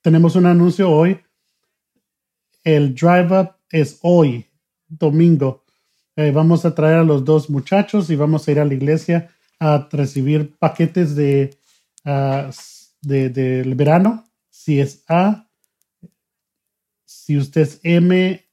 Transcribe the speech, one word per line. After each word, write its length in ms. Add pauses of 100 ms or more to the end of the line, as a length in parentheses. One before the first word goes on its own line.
Tenemos 340
un 120
anuncio 440
hoy. 300 (1400)
El 300
drive 440
up 120 (180)
es 320
hoy, 460 (420)
domingo. 760 (540)
Eh, 140
vamos 340
a 100
traer 260
a 40
los 220
dos 240
muchachos 580
y 80
vamos 320
a 40
ir 80
a 40
la 80
iglesia 580 (280)
a 340
recibir 640
paquetes 580
de, 440 (480)
ah, 420
s-, 440 (100)
de, 260
del 460
verano. 500 (240)
Si 320
es 280
A, 380 (1600)
si 320
usted 240
es 220
M 600 (100)